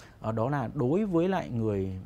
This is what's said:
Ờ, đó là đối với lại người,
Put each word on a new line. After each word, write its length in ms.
Ờ, 100
đó 180
là 240
đối 320
với 240
lại 200
người, 420